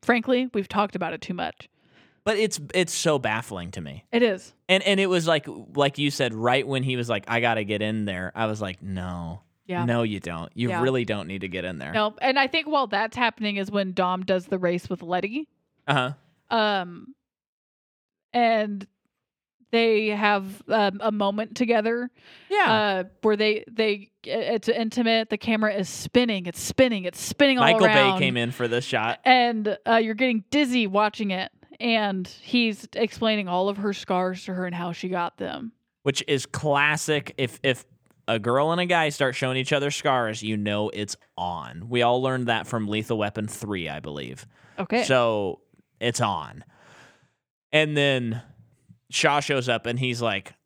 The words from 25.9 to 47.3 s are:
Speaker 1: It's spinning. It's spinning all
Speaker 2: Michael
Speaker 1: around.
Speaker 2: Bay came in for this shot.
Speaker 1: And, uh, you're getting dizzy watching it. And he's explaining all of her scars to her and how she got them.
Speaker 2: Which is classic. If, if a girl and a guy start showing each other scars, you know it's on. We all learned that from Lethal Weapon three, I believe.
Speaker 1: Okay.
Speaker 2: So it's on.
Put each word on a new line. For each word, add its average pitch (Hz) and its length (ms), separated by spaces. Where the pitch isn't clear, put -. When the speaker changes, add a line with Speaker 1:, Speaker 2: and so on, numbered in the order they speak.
Speaker 1:
It's 175 140
spinning. 233 460
It's 180 160
spinning 269 360
all 247 60
Speaker 2:
Michael - 240
Speaker 1:
around. 208 320
Speaker 2:
Bay 143 60
came 127 120
in 120 140
for 123 160
this 120 180
shot. 113 380
Speaker 1:
And, 240 540
uh, 226 80
you're 226 200
getting 233 360
dizzy 247 360
watching 208 440
it. 190 200
And 214 480
he's 226 640
explaining 214 540
all 180 220
of 202 80
her 202 160
scars 185 520
to 190 80
her 185 140
and 175 80
how 175 160
she 180 180
got 175 280
them. - 340
Speaker 2:
Which 135 240
is 139 180
classic. 147 920
If, 127 260
if 127 220
a 113 100
girl 127 340
and 170 100
a 180 40
guy 170 240
start 135 260
showing 131 220
each 131 160
other 143 160
scars, 120 540
you 107 140
know 104 320
it's 104 260
on. 85 520
We 123 140
all 123 180
learned 131 280
that 113 180
from 110 200
Lethal 107 300
Weapon 104 300
three, 98 420
I 73 100
believe. 71 460
Speaker 1:
Okay. 220 280
Speaker 2:
So 113 560
it's 117 220
on. 82 420